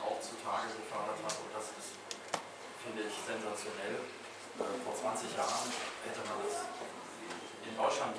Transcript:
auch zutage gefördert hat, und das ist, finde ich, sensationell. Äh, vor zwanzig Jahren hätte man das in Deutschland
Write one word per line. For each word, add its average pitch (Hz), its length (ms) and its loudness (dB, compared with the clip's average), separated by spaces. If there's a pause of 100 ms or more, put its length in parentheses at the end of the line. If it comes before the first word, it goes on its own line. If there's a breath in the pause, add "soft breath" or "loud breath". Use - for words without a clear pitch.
auch 104 160 4
zutage 110 560 0
gefördert 104 480 0
hat, 107 180 2
und - 140 -4
das 107 240 -2
ist, - 180 -6 (840)
finde 110 240 0
ich, 107 160 0
sensationell. 110 800 0 (520)
Äh, - 80 2 (240)
vor - 80 2
zwanzig - 400 2
Jahren - 320 4 (400)
hätte - 240 -2
man - 160 2
das - 160 2 (1040)
in - 80 -2
Deutschland - 440 6